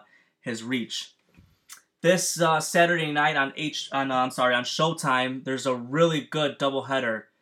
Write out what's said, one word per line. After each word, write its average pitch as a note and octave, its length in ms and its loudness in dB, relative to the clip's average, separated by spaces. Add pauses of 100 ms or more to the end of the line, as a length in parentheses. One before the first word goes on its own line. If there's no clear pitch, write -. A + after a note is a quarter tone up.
(420)
his A2+ 220 -8
reach. A#2 480 -6 (920)
This, F3 380 2
uh, D#3+ 200 4
Saturday E3+ 520 2
night D3 240 2
on C3+ 220 0
H, D3+ 340 -6
on, C3+ 200 -2
uh, C3 60 0
I'm B2+ 140 0
sorry, B2 220 2
on B2 100 2
Showtime, C3 800 0
there's C3 220 -4
a C3 100 2
really D3 460 2
good D3 380 -4
doubleheader, B2+ 640 -2 (180)